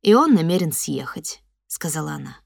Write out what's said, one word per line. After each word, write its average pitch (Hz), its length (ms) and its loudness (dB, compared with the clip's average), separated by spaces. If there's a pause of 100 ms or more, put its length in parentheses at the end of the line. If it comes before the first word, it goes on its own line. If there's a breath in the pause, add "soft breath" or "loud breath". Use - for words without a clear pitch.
и 208 120 6
он 294 200 6
намерен 175 380 0
съехать», — - 680 -8 (240)
сказала 151 460 -8
она. 139 320 -12